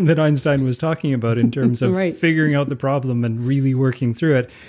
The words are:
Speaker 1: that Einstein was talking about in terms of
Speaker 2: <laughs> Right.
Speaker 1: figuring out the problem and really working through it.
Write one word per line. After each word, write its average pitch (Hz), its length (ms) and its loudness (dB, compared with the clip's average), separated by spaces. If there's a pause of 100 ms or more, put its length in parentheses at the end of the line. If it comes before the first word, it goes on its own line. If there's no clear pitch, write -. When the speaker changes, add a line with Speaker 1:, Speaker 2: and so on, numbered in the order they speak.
Speaker 1:
that 156 160 4
Einstein 147 440 2
was 127 140 -2
talking 156 380 -2
about 117 240 0
in 117 100 2
terms 120 320 -2
of 127 100 2
Speaker 2:
<laughs> 185 40 0
Right. 180 200 -2
Speaker 1:
figuring 160 380 2
out 143 160 0
the 139 60 -6
problem 131 500 -2
and 113 180 -4
really 135 300 0
working 127 400 0
through 151 220 0
it. 123 160 -2 (180)